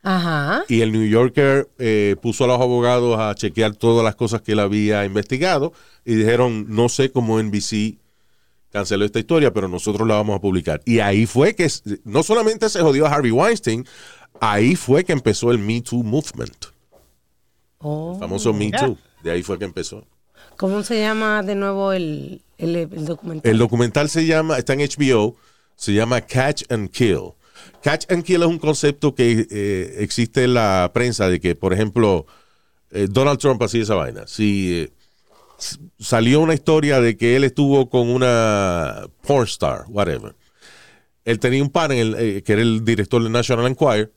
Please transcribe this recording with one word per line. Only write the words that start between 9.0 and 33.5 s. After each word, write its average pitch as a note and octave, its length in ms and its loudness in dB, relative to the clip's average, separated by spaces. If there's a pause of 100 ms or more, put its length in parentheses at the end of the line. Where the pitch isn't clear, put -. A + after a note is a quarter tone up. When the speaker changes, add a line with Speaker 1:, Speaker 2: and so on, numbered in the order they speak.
Speaker 2:
esta G#2+ 140 -2
historia, C#3 340 2
pero F#2+ 140 -2
nosotros G2+ 400 -4
la G#2+ 80 2
vamos G#2 220 0
a F2 40 -4
publicar". F2+ 440 -2
Y A2+ 160 2
ahí G#2 260 2
fue D3 300 2
que F3 80 0
s-, - 180 -4 (220)
no A#2 180 0
solamente A3 460 0
se G#3 120 -4
jodió D3+ 260 4
a C#3+ 60 2
Harvey C#3 200 2
Weinstein, B2+ 520 0 (560)
ahí A2+ 360 4
fue C#3+ 280 2
que F3+ 80 -2
empezó A#2+ 380 0
el B2 80 4
Me A2 240 -2
Too A#2+ 220 -4
Movement. G#2+ 640 -6 (1120)
Speaker 1:
Oh. D3+ 360 -8
Speaker 2:
El F#3+ 60 -12
famoso G2+ 320 -2
Me G#2 180 -2
Speaker 3:
Ya. - 160 -2
Speaker 2:
Too. A#2+ 100 -2 (260)
De E2 100 -4
ahí F2 100 -2
fue F#2 160 -6
que G2+ 60 -8
empezó. F#2 420 -12 (500)
Speaker 1:
¿Cómo G3 280 -4
se A3 160 -2
llama G#3+ 420 -2
de G3+ 140 -4
nuevo G3 360 -2
el, D#3+ 480 -6 (160)
el, E3+ 200 -4
el E3 280 -6
documental? D#3 460 -4
Speaker 2:
El A2 80 4
documental A#2+ 500 0
se D#3+ 180 0
llama, D#3 320 2
está B2 160 -2
en C#3+ 80 -2
H C#3 140 -4
B C#3 180 2
O, G#2+ 200 2 (420)
se - 160 -4
llama A2+ 280 2
Catch C3 500 -2
and G#2+ 200 -4
Kill. F2+ 420 0 (500)
Catch D#3 280 -2
and F3 140 -2
Kill F3 180 0
es E3 60 4
un E3+ 100 -2
concepto D3 560 0
que, A#2 360 2
eh, G2+ 500 -4
existe A#2 440 -2
en B2 100 2
la F#2+ 400 2
prensa A#2 340 0
de F2+ 120 0
que, F2 140 0
por F#2+ 180 -2
ejemplo, G2+ 540 0 (640)
eh, G2+ 200 -2
Donald C3+ 280 2
Trump C3 240 0